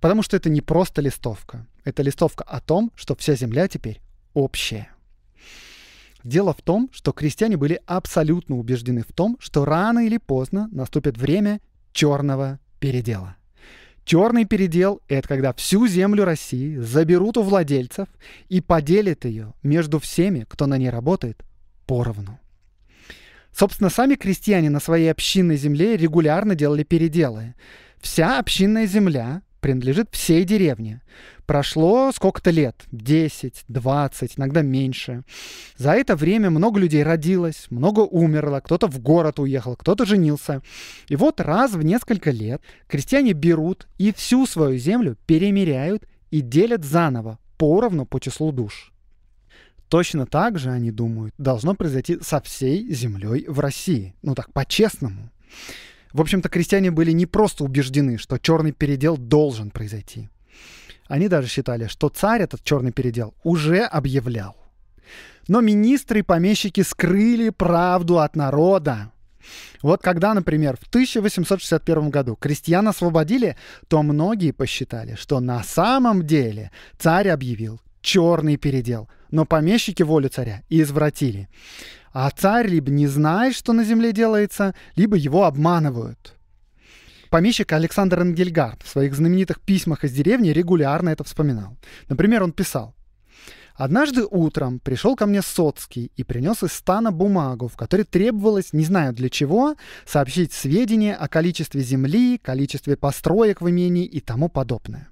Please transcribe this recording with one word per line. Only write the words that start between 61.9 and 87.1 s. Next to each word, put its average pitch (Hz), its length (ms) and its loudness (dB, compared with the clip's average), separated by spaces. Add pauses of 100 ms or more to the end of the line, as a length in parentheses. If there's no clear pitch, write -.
царь 214 340 0
этот - 220 -6
черный 127 260 0
передел 117 440 -4 (100)
уже 170 380 2
объявлял. 127 720 0 (920)
Но 214 140 4
министры 220 600 2
и - 20 0
помещики 185 580 2
скрыли 220 720 2
правду 175 680 2
от 151 160 0
народа. 143 800 0 (720)
Вот 160 200 2
когда, 180 300 2
например, 156 480 0
в - 80 -20
тысяча 247 320 2
восемьсот 196 400 0
шестьдесят - 240 -2
первом 151 260 0
году 135 240 -2
крестьян 165 540 0
освободили, 175 680 0 (300)
то 156 160 2
многие 156 500 0
посчитали, 117 640 -8
что 143 240 -2
на 123 220 -4
самом 214 640 2
деле 113 440 -2 (280)
царь 180 300 2
объявил 117 520 -4 (200)
черный 165 560 2
передел, 120 520 -4 (220)
но 156 140 2
помещики 170 580 0
волю 151 280 0
царя 113 400 -8
извратили. 143 800 0 (640)
А 135 180 -2
царь 220 380 2
либо 156 220 0
не 143 160 2
знает, 156 480 0
что - 200 -2
на 226 100 2
земле 226 260 2
делается, 208 640 0 (220)
либо 202 200 4
его 151 280 2
обманывают. 143 880 0 (960)